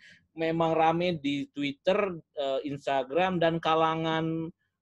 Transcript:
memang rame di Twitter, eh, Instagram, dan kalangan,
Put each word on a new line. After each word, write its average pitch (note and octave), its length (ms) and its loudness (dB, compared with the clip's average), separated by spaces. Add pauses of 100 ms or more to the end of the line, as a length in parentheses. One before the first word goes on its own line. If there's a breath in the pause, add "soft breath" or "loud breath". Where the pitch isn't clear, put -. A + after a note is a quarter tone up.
(380 soft breath)
memang D#3+ 400 0
rame E3 400 2
di C#3 320 -4
Twitter, C#3+ 640 -2 (240)
eh, C3+ 220 -2 (100)
Instagram, C#3+ 720 -2
dan E3 160 2
kalangan, D#3+ 960 0 (280)